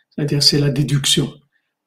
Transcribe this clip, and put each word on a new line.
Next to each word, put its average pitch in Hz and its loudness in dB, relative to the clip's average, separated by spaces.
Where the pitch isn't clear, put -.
c'est-à-dire 147 -2
c'est 151 2
la 143 2
déduction. 139 0